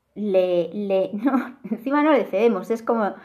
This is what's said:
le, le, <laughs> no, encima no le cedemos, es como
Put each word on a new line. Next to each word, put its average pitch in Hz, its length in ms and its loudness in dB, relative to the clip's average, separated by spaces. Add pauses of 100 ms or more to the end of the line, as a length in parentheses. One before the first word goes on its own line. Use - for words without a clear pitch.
(140)
le, 185 580 2
le, 196 400 -2
<laughs> - 20 -10
no, 240 420 -2 (140)
encima 269 320 -2
no 311 100 4
le 226 120 4
cedemos, 196 460 0
es 226 120 -2
como 220 320 0 (100)